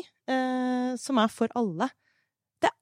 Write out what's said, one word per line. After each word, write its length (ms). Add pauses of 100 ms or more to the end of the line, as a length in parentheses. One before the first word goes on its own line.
(280)
eh, 680
som 220
er 120
for 240
alle. 340 (720)
Det, 80 (120)